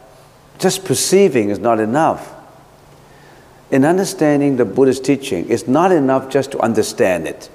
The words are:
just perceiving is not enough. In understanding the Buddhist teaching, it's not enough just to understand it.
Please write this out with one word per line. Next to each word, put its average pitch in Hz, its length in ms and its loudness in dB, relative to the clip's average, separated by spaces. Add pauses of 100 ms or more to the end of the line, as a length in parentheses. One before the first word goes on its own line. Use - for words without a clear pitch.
(600)
just 185 240 -2
perceiving 135 680 2
is 101 80 -4
not 110 220 0
enough. 120 560 -2 (1300)
In 135 140 2
understanding 147 720 0
the 120 80 2
Buddhist 127 400 0
teaching, - 460 -2
it's 113 180 -2
not 165 240 2
enough 135 380 0
just 135 220 -2
to - 80 -8
understand 101 680 0
it. - 260 -14